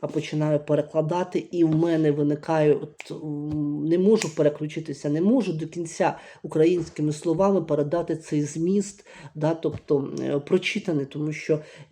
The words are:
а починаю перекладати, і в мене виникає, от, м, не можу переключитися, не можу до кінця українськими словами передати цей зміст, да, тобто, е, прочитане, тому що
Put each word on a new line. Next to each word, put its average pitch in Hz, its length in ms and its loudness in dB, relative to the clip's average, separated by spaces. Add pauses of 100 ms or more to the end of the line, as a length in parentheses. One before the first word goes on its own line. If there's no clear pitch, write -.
а 151 60 -6
починаю 151 520 0
перекладати, 156 800 0 (120)
і 175 120 2
в 156 120 4
мене 160 360 4
виникає, 147 600 2
от, - 380 -6
м, 147 720 -4
не 160 120 2
можу 190 380 4
переключитися, 151 760 -2
не 147 120 0
можу 202 320 2
до 156 140 -6
кінця 170 500 -4 (260)
українськими 160 680 2
словами 180 480 2
передати 156 540 0
цей 156 260 -2
зміст, 175 640 -2 (300)
да, 156 180 0
тобто, 143 640 -2
е, 135 200 0
прочитане, 170 640 0
тому 151 280 -6
що 156 260 -2 (320)